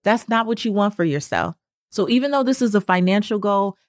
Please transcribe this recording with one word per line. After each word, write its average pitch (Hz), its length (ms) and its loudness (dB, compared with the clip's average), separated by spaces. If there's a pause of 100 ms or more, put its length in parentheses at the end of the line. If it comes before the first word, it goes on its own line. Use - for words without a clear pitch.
That's 220 260 0
not 226 180 0
what 226 180 -4
you 220 80 0
want 202 240 0
for 175 80 0
yourself. 139 500 -2 (380)
So 202 160 -2
even 254 240 2
though 277 100 2
this 254 200 0
is 214 120 0
a 202 60 4
financial 190 580 0
goal, 196 380 0 (120)